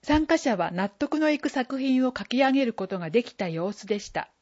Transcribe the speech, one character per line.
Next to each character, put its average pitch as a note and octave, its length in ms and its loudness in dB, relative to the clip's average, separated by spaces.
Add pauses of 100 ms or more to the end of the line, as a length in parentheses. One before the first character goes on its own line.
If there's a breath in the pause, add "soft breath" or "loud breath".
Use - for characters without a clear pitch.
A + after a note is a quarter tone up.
参 D4+ 240 2
加 E4 120 2
者 B3 200 0
は E3+ 140 -2
納 F#3 180 -2
得 D4 300 -2
の D#4 100 2
い D4+ 100 0
く D4+ 100 -4
作 C4+ 280 -4
品 C4 300 2
を B3+ 100 -2
書 - 80 -8
き B3 140 0
上 C4+ 120 6
げ C4+ 140 4
る A3+ 80 -2
こ F#3+ 140 -6
と F#3+ 120 -6
が E3 100 -6
で A3+ 140 2
き - 100 -12
た G3 140 -4
様 E3+ 240 -4
子 - 140 -14
で G#3 140 -2
し - 100 -16
た。 - 220 -6 (100)